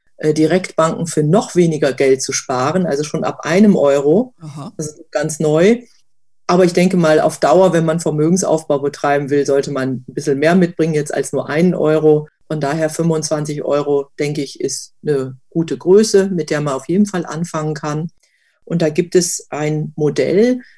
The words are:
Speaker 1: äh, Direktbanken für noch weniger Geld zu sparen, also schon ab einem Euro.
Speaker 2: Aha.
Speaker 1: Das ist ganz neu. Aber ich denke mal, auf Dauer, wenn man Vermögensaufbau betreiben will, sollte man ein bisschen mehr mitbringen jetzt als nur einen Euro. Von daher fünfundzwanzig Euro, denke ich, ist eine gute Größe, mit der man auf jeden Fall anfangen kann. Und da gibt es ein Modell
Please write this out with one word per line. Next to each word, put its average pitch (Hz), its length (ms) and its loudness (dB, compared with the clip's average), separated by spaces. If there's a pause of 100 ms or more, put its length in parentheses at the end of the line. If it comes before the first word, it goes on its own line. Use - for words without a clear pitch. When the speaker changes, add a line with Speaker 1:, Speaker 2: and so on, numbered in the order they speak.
(180)
Speaker 1:
äh, 156 160 0
Direktbanken 160 760 0
für 156 160 -2
noch 151 320 0
weniger 156 380 2
Geld 135 280 2
zu 135 120 -6
sparen, 156 520 -2
also 143 180 -2
schon 151 200 -6
ab - 200 -6
einem 190 340 4
Euro. 143 640 2
Speaker 2:
Aha. 151 340 -14
Speaker 1:
Das 151 120 -8
ist - 240 -18
ganz 151 280 -4
neu. 170 420 4 (640)
Aber 180 200 4
ich 175 80 0
denke 185 240 2
mal, 156 240 4
auf - 180 -2
Dauer, 175 320 4
wenn 165 140 0
man 160 160 -2
Vermögensaufbau 156 800 0
betreiben 143 500 -2
will, 143 160 0
sollte 139 260 0
man 131 360 -4
ein - 60 -20
bisschen 147 260 -2
mehr 160 160 4
mitbringen 170 380 0
jetzt 147 200 -4
als - 180 -6
nur 135 180 -4
einen 170 240 2
Euro. 151 540 2 (200)
Von 156 120 -6
daher 156 300 -2
fünfundzwanzig 156 760 -4
Euro, 143 460 -2 (100)
denke 147 240 -4
ich, - 160 -12
ist - 420 -8
eine 131 360 -4 (120)
gute 165 280 -4
Größe, 196 520 4
mit 175 200 -4
der 151 100 -2
man 147 140 -2
auf 131 160 -6
jeden 202 160 2
Fall 180 200 -4
anfangen 156 480 -6
kann. 151 360 -6 (560)
Und 170 160 -2
da 156 80 2
gibt 175 260 -2
es - 340 0
ein 151 460 -4
Modell 156 640 0 (160)